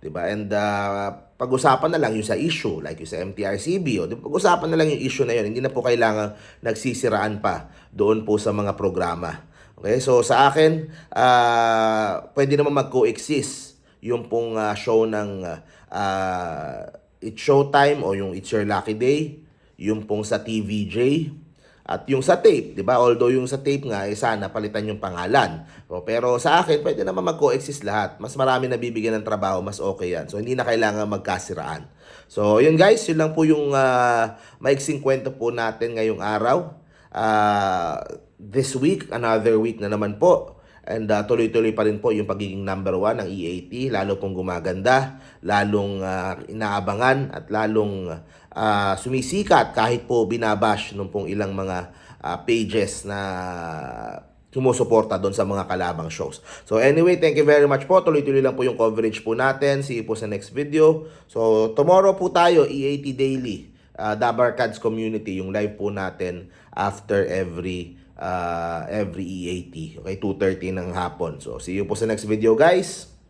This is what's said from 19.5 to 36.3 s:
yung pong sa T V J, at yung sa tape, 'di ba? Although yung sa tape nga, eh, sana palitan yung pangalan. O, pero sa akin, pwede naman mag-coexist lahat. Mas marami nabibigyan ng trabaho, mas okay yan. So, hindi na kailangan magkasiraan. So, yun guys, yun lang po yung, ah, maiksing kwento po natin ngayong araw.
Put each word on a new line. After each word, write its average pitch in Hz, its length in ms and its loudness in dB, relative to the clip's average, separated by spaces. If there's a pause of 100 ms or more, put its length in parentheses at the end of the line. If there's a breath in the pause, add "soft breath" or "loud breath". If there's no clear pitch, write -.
yung 107 320 -4
pong 104 160 -2
sa 107 160 -2
T 110 240 -4
V 98 40 -6 (200)
J, 104 60 -6 (880 soft breath)
at - 240 -6
yung 135 100 2
sa 175 220 4
tape, 131 320 6
'di - 80 -6
ba? 123 160 4
Although 120 320 6
yung 131 160 2
sa 135 160 -6
tape 139 240 -2
nga, 101 240 -4
eh, 104 80 -6
sana 104 320 -2
palitan 107 400 -6
yung 104 80 -6
pangalan. 92 640 0 (240 loud breath)
O, 90 160 -10
pero 117 400 0
sa 160 180 4
akin, 156 220 2
pwede - 240 -2
naman 185 160 -4
mag-coexist 143 640 -2
lahat. 101 320 -4
Mas 110 160 -12
marami 131 320 0
nabibigyan 117 520 -2
ng 110 80 -6
trabaho, 98 360 -2
mas 95 160 -8
okay 92 400 -4
yan. 73 80 -8
So, 104 160 -8
hindi 127 160 -4
na 120 80 -2
kailangan 110 400 0
magkasiraan. 85 800 -6 (400 loud breath)
So, 104 320 2
yun 156 160 6
guys, 208 320 6
yun 160 160 0
lang 156 80 0
po 160 160 2
yung, 151 320 4
ah, 123 560 2 (240 loud breath)
maiksing 139 400 0
kwento 135 400 0
po 117 160 -2
natin 117 400 -4
ngayong 110 240 -2
araw. 113 560 0 (340 soft breath)